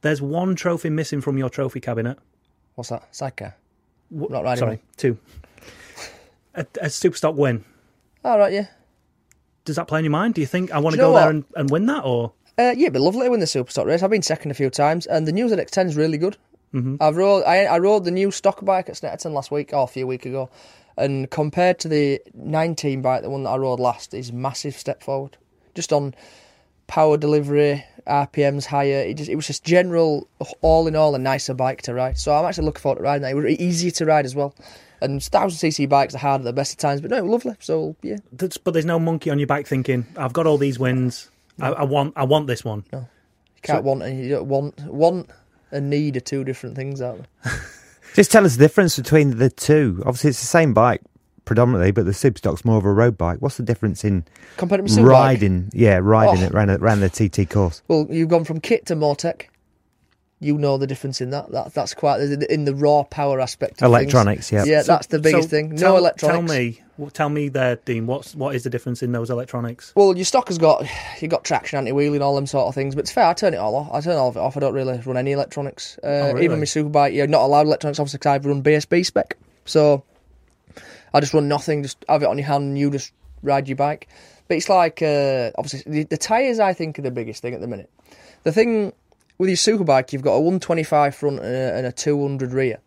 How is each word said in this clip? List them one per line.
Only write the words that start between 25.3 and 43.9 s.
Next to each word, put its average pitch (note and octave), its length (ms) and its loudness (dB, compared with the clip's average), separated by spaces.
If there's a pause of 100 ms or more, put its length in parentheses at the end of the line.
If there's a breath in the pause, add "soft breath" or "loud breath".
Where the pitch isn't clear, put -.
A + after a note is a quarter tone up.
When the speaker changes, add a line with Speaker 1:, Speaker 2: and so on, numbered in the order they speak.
Speaker 2:
Just E3 180 -4
on C#3+ 200 -2 (720 soft breath)
power D#3 280 4
delivery, D3 680 0 (220)
R C#3+ 200 0
P - 220 -4
Ms C#3 160 -6
higher. C#3 420 0
It G#2 60 -6
just, D3 160 -10
it - 60 -4
was D3+ 120 -6
just - 160 -10
general, E3 640 0 (340)
all D#3+ 260 4
in D#3 80 -2
all, D#3 200 4
a C3 40 -2
nicer C3+ 340 -2
bike C3 300 -4
to B2 100 -8
ride. B2+ 240 -4
So D3 160 0
I'm D3+ 120 2
actually E3+ 200 -4
looking D3+ 160 -6
forward C3+ 160 -2
to - 60 -10
riding C#3+ 180 0
that. C3+ 100 -4
It C3+ 40 -4
was D3 100 -2
easier E3+ 460 0
to D#3+ 140 -4
ride D3+ 200 4
as B2+ 100 -8
well. C#3+ 180 -4 (480 soft breath)
And C#3 220 -4
thousand - 340 -4
C D#3+ 140 -2
C D3 140 -4
bikes C#3 300 0
are - 20 -10
hard C#3 240 -2
at - 20 -12
the A#2+ 80 -6
best C#3 220 -6
of - 60 -18
times, C#3+ 200 -2
but C#3+ 120 -10
no, C4 60 -2
it G#3+ 60 -2
was F#3 80 -2
lovely. A#3+ 300 -4
So, D#3+ 400 -6
yeah. G#3 160 -10 (160)
Speaker 1:
That's, F3+ 240 -8
but - 160 -4
there's E3 120 0
no E3 140 0
monkey E3 300 -2
on C#3+ 100 0
your C#3+ 80 -2
back C#3+ 180 -2
thinking, B2+ 400 -2 (120)
"I've C3 160 -6
got E3 120 0
all D3+ 120 4
these C#3 200 0
wins. B2+ 520 -2 (320)
I, C3 80 0
I D3 140 -2
want, C#3+ 340 0
I C#3 80 0
want D3 220 2
this A#2+ 180 -4
one." G#2+ 260 -6
Speaker 2:
No. C3+ 80 -10
You B2 60 -12 (560)
can't C#3+ 180 0
Speaker 1:
So - 40 -4
Speaker 2:
want C3+ 200 0